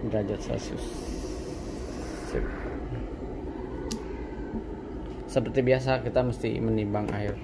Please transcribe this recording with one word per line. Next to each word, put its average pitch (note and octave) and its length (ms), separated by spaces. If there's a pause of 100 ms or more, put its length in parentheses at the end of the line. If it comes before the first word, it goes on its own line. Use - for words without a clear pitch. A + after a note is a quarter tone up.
derajat G#2 320
Celcius. - 480 (1400)
Sip. - 160 (2750)
Seperti B2+ 400
biasa, B2+ 400
kita B2 160
mesti A#2 400
menimbang G#2+ 560
air. G#2 160 (100)